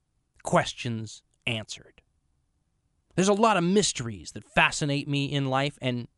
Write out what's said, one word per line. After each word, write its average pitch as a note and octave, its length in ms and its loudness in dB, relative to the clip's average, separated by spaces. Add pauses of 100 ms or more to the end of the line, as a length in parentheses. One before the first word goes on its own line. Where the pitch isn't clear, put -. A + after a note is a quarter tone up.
(420)
questions A#2 840 -2 (240)
answered. - 540 -8 (1120)
There's F#3+ 140 4
a G3+ 40 6
lot G#3+ 220 4
of E3+ 80 2
mysteries B2+ 720 0
that G#2 100 -14
fascinate D3+ 640 0
me C#3+ 180 -2
in C#3 240 -2
life, C#3 320 0
and B2 260 -4 (100)